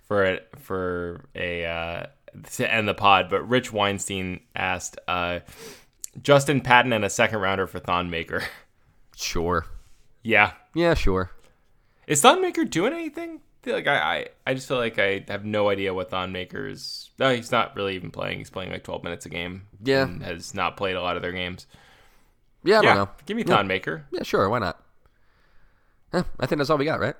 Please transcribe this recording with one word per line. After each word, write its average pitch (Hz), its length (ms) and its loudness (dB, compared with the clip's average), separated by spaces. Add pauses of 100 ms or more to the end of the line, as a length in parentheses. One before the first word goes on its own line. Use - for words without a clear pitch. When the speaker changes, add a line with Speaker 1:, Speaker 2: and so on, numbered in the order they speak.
Speaker 1:
for 101 180 2
a, 92 160 0 (180)
for 87 640 -6 (100)
a, 87 300 -4
uh, 85 420 -6 (460)
to 123 200 -2
end 110 140 0
the 98 80 0
pod, 95 360 6
but 95 180 2
Rich 123 240 0
Weinstein 98 680 -2 (140)
asked, 92 440 -4 (100)
uh, 87 320 -2 (840)
Justin 139 380 4
Patton 127 320 6
and 107 120 2
a 98 60 0
second 110 300 2
rounder 95 260 0
for 90 120 -12
Thon 87 320 -2
Maker. 82 380 -4
<laughs> - 40 -12 (680)
Speaker 2:
Sure. 85 460 0 (580)
Speaker 1:
Yeah. 104 300 4 (220)
Speaker 2:
Yeah, 170 180 2
sure. 92 380 2 (760)
Speaker 1:
Is 147 140 0
Thon 339 220 8
Maker 339 240 0
doing 208 260 0
anything? 330 480 -10 (220)
Feel 233 120 -4
like 165 120 -4
I, 147 100 2
I, 80 300 0 (220)
I 131 40 0
just 131 160 -6
feel 139 80 0
like 117 220 -2
I 98 300 2
have 101 180 -6
no 104 240 2
idea 98 240 0
what 92 160 -6
Thon 92 220 -4
Maker 95 360 -8
is. - 400 -14 (100)
No, 131 160 4
he's 117 160 -6
not 117 240 0
really 98 200 -2
even 90 160 -10
playing. 92 260 -6
He's 101 140 -14
playing, 92 220 -8
like, 90 120 -10
twelve 85 200 -8
minutes 85 200 -8
a 82 60 -14
game. 87 320 -8 (200)
Speaker 2:
Yeah. 135 200 2
Speaker 1:
And - 200 -4
has 87 300 -10
not 90 240 -2
played 95 200 -2
a 90 40 -4
lot 87 160 -2
of 87 60 -4
their 90 100 -4
games. 90 340 -8 (960)
Speaker 2:
Yeah, 208 180 6
I - 20 6
Speaker 1:
Yeah, 214 120 6
Speaker 2:
don't 101 120 2
know. - 40 -16 (140)
Speaker 1:
give 214 140 -6
me 214 80 -2
Speaker 2:
Yeah. 113 100 4
Speaker 1:
Thon 101 120 4
Maker. 147 440 -4
Speaker 2:
Yeah, 359 100 -6
sure. 113 280 2
Why 123 80 0
not? 92 240 -4 (1300)
Eh, 175 100 0 (160)
I 127 60 -2
think 147 140 0
that's 139 100 0
all 156 80 4
we 139 80 0
got, 147 160 0
right? 110 200 -2